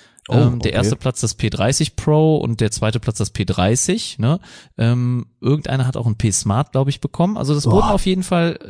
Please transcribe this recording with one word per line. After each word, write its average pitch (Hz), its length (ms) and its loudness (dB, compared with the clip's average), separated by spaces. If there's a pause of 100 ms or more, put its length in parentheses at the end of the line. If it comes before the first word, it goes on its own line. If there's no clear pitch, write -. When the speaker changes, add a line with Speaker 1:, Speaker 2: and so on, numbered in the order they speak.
(280)
Speaker 1:
Oh, 120 60 0
Speaker 2:
Ähm, 120 240 4
der 113 140 -2
Speaker 1:
okay. 101 60 0
Speaker 2:
erste 110 180 0
Platz - 240 -4
das 113 140 -2
P 110 160 -2
dreißig 135 440 0
Pro 156 440 2
und 117 220 -2
der 110 120 0
zweite 110 260 -2
Platz - 200 -4
das 104 120 -2
P - 140 -4
dreißig, 120 760 0
ne? 139 220 0 (360)
Ähm, 123 500 0 (140)
irgendeiner 131 460 0
hat 127 100 -4
auch 113 120 -2
ein 110 100 0
P-Smart, 104 540 0
glaub 135 160 0
ich, - 120 -4
bekommen. 175 360 -2
Also 139 180 -2
das 147 80 -2
Speaker 1:
Boah. 139 120 2
Speaker 2:
wurden 214 160 4
auf 196 160 0
jeden 185 180 0
Fall 170 340 0 (120)